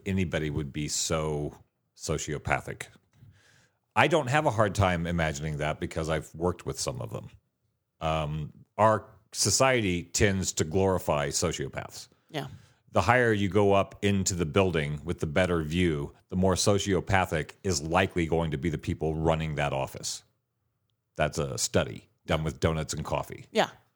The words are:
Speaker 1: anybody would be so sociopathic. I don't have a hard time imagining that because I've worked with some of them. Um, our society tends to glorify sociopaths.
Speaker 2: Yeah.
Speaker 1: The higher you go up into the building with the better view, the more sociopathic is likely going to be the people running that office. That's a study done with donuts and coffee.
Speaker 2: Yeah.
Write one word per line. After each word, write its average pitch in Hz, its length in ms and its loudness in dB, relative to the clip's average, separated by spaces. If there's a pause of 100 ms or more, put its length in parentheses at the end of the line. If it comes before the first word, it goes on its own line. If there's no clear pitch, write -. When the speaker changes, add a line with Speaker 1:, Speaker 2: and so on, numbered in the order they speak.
Speaker 1:
anybody 82 460 -2
would 73 200 -4
be 73 160 -6
so 76 680 -4 (420)
sociopathic. 73 840 -4 (1120)
I 123 120 6
don't 151 200 2
have 151 180 2
a 139 60 2
hard 104 240 2
time 90 320 2
imagining 78 500 -2
that 76 220 -2
because 80 300 -4
I've 78 260 -4
worked 87 320 -2
with 69 120 -6
some 62 220 -6
of 57 100 -8
them. - 180 -10 (720)
Um, 78 540 -4 (240)
our 107 280 4 (260)
society 107 720 2
tends 95 500 0
to - 100 2
glorify 85 680 0
sociopaths. - 760 -4 (220)
Speaker 2:
Yeah. 143 160 -8 (460)
Speaker 1:
The 104 100 2
higher 117 320 4
you 101 160 0
go 101 240 4
up 98 300 2
into 98 320 2
the 87 100 0
building 76 580 0
with 87 180 -6
the 82 60 -2
better 85 360 2
view, 78 500 0 (160)
the 95 60 -6
more 92 180 4
sociopathic 90 1000 2 (100)
is 85 180 0
likely 85 460 0
going 82 240 0
to 73 80 -2
be 82 100 -2
the 73 80 -2
people 78 380 -2
running 78 400 0
that 69 180 -2
office. - 480 -6 (960)
That's 78 240 -2
a 67 180 -4
study 64 520 -2 (180)
done 78 160 0
with 78 160 -4
donuts 80 340 0
and 76 100 -6
coffee. - 480 -6
Speaker 2:
Yeah. 208 180 0 (260)